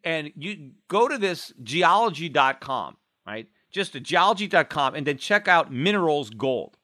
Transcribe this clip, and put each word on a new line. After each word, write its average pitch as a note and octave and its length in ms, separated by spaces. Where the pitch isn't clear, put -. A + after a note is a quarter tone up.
and D#3 320
you D3+ 360
go A3+ 200
to C#4+ 80
this G3 360
geology E3+ 640
dot C3+ 320
com, G#2+ 360
right? G#2+ 220
Just F#3+ 220
to C3+ 80
geology F#3 480
dot E3 200
com, C#3 260
and C#3+ 120
then C#3+ 100
check G3+ 320
out E3 240
minerals D3+ 580
gold. A2+ 540